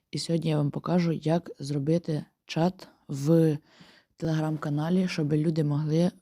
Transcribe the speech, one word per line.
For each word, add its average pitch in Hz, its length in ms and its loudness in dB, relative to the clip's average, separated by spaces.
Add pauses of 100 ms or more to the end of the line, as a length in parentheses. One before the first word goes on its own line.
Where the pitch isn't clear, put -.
(100)
І 156 80 -6
сьогодні 160 320 -2
я 156 60 2
вам 147 140 0
покажу, 170 420 0
як 160 460 -2
зробити 147 680 -2 (220)
чат 175 420 -2 (200)
в 151 500 4 (600)
Telegram-каналі, 156 880 0
щоб 151 240 -2
люди 156 320 2
могли, 151 340 0
е, 175 120 4 (120)